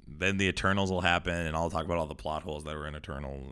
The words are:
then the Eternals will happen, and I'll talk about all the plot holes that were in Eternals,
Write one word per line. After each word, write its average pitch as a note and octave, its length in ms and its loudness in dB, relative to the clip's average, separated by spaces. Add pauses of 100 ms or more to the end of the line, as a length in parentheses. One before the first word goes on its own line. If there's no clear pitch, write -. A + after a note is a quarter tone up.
then F2+ 300 0
the G2 100 4
Eternals G2 460 4
will F#2 80 2
happen, F2 340 4
and E2 220 0
I'll E2 120 2
talk D#2+ 160 0
about E2+ 140 0
all D#2+ 80 0
the D2 80 -6
plot D#2 300 -4
holes D2+ 180 -6
that D2+ 140 -6
were D2 100 -6
in D2 80 -8
Eternals, C#2 580 -8